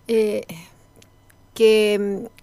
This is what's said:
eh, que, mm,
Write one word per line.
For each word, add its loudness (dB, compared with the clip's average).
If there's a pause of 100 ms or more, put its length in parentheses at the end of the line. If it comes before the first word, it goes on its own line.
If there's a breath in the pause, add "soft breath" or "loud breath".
eh, -2 (1080 loud breath)
que, 2
mm, -14 (160)